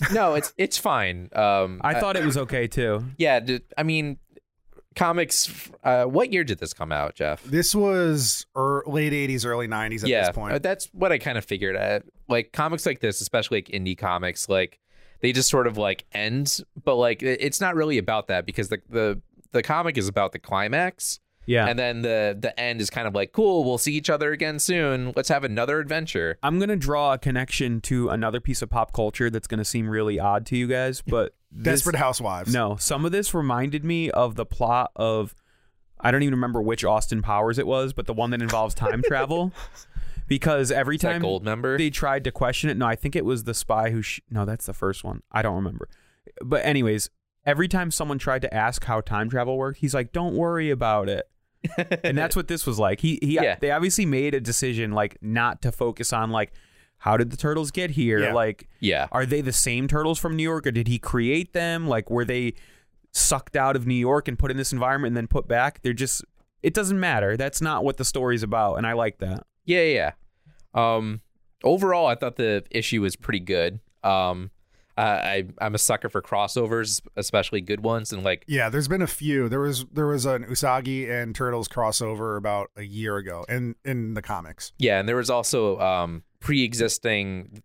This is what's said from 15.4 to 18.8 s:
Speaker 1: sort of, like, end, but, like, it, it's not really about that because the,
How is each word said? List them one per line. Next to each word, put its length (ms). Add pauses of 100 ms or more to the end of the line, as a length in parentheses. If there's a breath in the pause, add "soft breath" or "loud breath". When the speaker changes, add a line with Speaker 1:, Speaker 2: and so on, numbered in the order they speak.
Speaker 1:
sort 180
of, 100
like, 340
end, 480 (240)
but, 120
like, 280
it, 180
it's 200
not 140
really 220
about 300
that 180
because 240
the, 200